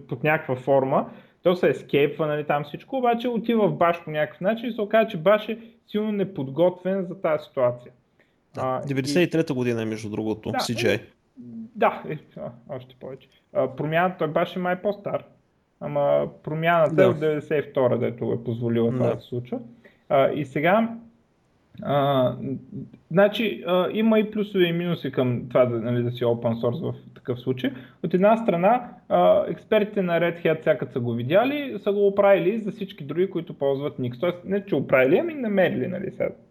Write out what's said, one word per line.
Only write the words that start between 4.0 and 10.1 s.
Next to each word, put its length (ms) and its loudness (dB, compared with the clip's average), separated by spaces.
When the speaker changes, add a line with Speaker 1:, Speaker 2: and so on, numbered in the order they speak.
Speaker 1:
по 60 -12
някакъв 300 -4
начин 280 -2
и 40 -4
се 80 -6
оказа, 280 2
че 80 -8
баш 320 2
е 100 -6
силно 260 -2
неподготвен 920 -2
за 160 -12
тази 240 -2
ситуация. 480 -2
Speaker 2:
Да, 100 -8
Speaker 1:
А, 200 -2
и 40 -8
Speaker 2:
деветдесет 400 2
и 20 -18
трета 240 0
година 280 -2
е, 20 -4
между 260 -6